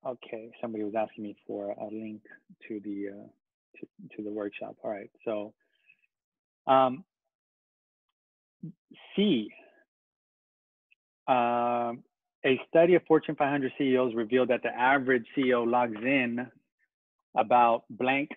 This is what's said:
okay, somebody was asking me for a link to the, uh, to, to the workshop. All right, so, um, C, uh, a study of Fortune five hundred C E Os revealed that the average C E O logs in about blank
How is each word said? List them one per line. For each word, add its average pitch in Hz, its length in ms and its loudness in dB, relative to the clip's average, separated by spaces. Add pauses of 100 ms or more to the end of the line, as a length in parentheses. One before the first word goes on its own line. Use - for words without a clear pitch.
okay, 120 440 -12 (100)
somebody 110 240 -6
was 104 100 -8
asking 110 300 -4
me 104 120 -12 (100)
for 101 240 -8
a - 140 -8
link 107 360 -12 (460)
to 107 180 -8
the, 101 240 -8
uh, 101 200 -16 (480)
to, - 400 -20
to 107 60 -12
the 104 80 -8
workshop. 104 520 -10
All 117 80 -8
right, 101 200 -10 (140)
so, 107 300 -6 (1120)
um, 131 380 2 (2000)
C, 156 340 2 (1800)
uh, 120 680 0 (520)
a 131 240 2
study 170 260 6
of 165 120 4
Fortune 156 300 2
five 139 140 0
hundred 139 280 -2
C 143 60 0
E 127 120 4
Os 127 180 0
revealed 120 340 0
that 120 140 0
the 117 80 -4
average 127 540 2 (100)
C 143 80 0
E 127 120 4
O 120 80 0
logs 120 400 0
in 123 440 0 (920)
about 120 540 4
blank 131 460 -2